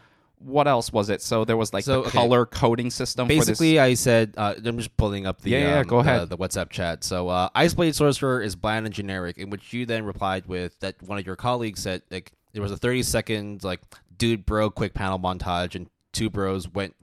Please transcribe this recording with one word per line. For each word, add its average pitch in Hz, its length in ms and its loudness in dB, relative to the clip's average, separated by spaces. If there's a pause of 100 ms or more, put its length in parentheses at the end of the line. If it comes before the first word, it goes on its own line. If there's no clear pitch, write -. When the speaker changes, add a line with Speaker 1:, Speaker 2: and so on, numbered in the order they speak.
(380)
Speaker 1:
what 135 300 0
else 120 240 0
was 104 160 2
it? 101 140 -2
So 110 220 0
there 113 120 2
was, 110 160 0
like, 101 120 -4
Speaker 2:
So, 131 180 2
Speaker 1:
the 117 60 -4
Speaker 2:
okay. - 20 -4
Speaker 1:
color 123 340 4
coding 120 460 0
system 127 380 -4
for 147 60 4
this. 151 120 6
Speaker 2:
Basically, 160 320 4
I 127 160 6
said, 113 420 4
uh, 104 180 -2 (100)
I'm 117 120 -2
just 113 200 -4
pulling 101 280 0
up 95 160 -4
the, 98 100 -4
Speaker 1:
Yeah, 127 100 2
yeah, 143 200 2
Speaker 2:
um, 123 60 0
Speaker 1:
go 120 140 4
ahead. 120 220 4
Speaker 2:
the, 87 140 -6
the - 20 -12
WhatsApp 92 320 -4
chat. 85 340 -4
So, 90 240 -2
uh, 90 260 2
Ice 165 180 4
Blade 165 220 2
Sorcerer 131 480 2
is 98 140 -6
bland 107 280 -2
and 104 100 -6
generic, 95 440 -6
in 98 100 -12
which 101 240 -12
you 120 140 -6
then 113 180 -4
replied 95 420 -4
with 90 340 -6
that 95 220 -8
one 101 160 -8
of 95 60 -8
your 92 120 -8
colleagues 120 440 -4
said, 92 300 -6
like, 90 220 -12 (200)
there 107 80 -8
was 101 120 -4
a 95 40 -6
thirty-second, 107 880 -2
like, 92 160 -4 (380)
dude 117 260 2
bro 107 240 2
quick 101 240 -4
panel 95 260 -4
montage, 90 560 -2
and 90 140 -10 (240)
two 110 160 -2
bros 95 400 -2
went 95 340 -6